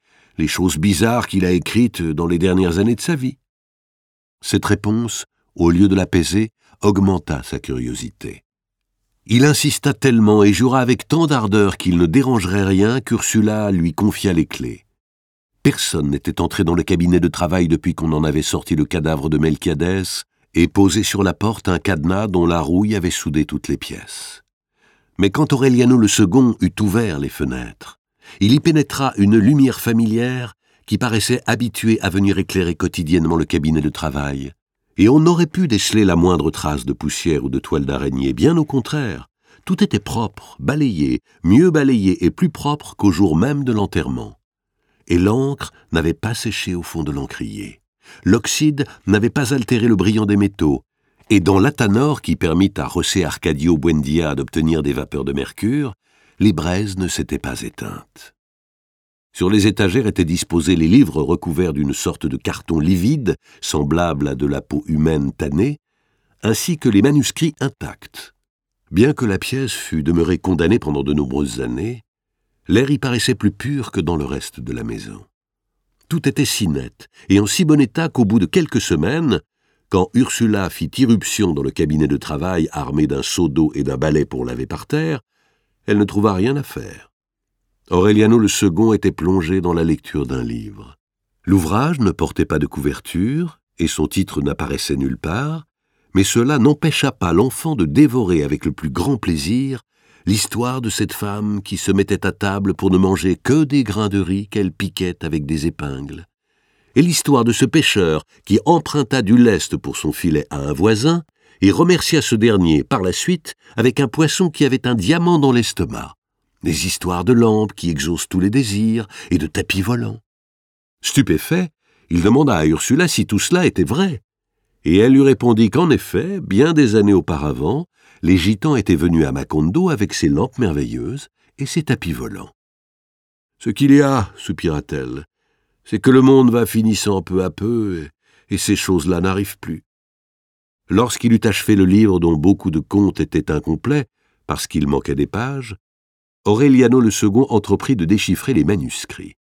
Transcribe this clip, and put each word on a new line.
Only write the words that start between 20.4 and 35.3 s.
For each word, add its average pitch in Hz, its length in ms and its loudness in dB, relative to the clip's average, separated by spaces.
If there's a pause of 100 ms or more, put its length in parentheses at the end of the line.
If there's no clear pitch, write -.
et - 120 4
posé 98 360 2
sur 101 180 -2
la 90 140 0
porte 107 340 -4
un 90 80 2
cadenas 90 480 -2
dont 90 220 0
la 85 140 0
rouille 95 340 0
avait 87 160 -2
soudé 73 340 -2
toutes - 220 -10
les 69 100 -4
pièces. - 640 -16 (800)
Mais 98 100 4
quand 98 240 0
Aureliano 123 440 4
le 107 100 6
second 110 540 2
eut 92 200 0
ouvert 101 380 -2
les 69 100 -6
fenêtres, 64 680 -10 (400)
il 104 140 2
y 147 60 4
pénétra 147 580 0
une 101 200 4
lumière 131 420 4
familière 117 760 -2 (320)
qui 107 100 -2
paraissait 120 480 -2
habituée 113 560 0
à 98 80 -2
venir 98 300 2
éclairer 90 340 -2
quotidiennement 82 600 0
le 80 100 0
cabinet 78 360 0
de 73 80 0
travail. 69 640 -8 (440)
Et 95 100 6
on 147 140 6
n'aurait 165 260 4